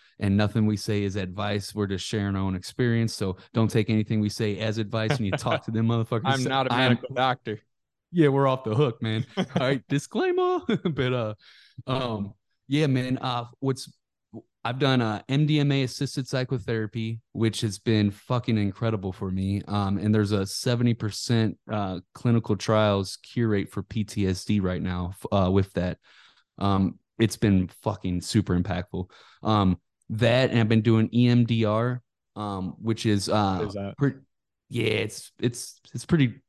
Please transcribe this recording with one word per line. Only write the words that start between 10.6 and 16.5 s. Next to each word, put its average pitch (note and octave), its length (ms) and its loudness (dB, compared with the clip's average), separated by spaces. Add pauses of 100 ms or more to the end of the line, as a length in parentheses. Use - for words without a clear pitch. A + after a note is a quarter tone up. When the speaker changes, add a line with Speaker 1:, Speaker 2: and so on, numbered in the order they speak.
Speaker 1:
<laughs> - 100 -4
But, C3+ 280 0
uh, A2 220 -2 (540)
um, A2+ 460 -4 (340)
yeah, D3 180 2
man, B2+ 320 0
uh, A#2+ 280 -4 (120)
what's, C3+ 340 -4 (720)
I've B2 140 -4
done, C3 240 4
uh, G#2+ 260 -2
M C#3+ 160 2
D D3+ 160 4
M C#3+ 100 4
A C3+ 120 2
assisted C3 440 -4
psychotherapy, A2+ 920 -4 (120)